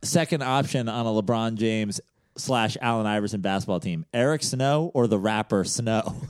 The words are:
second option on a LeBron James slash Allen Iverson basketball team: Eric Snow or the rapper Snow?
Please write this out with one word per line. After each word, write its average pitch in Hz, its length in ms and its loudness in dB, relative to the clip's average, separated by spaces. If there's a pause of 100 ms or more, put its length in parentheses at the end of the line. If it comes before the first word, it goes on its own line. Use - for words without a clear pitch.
second 160 400 0
option 131 460 0
on 117 180 -2
a 110 40 0 (120)
LeBron 113 340 0
James 110 440 0 (360)
slash 113 440 0
Allen 117 260 0
Iverson 104 360 0
basketball 95 380 0
team: 82 240 -4 (100)
Eric 139 280 2
Snow 143 520 0
or 120 120 4
the 104 120 2
rapper 107 460 2
Snow? 110 520 -2 (140)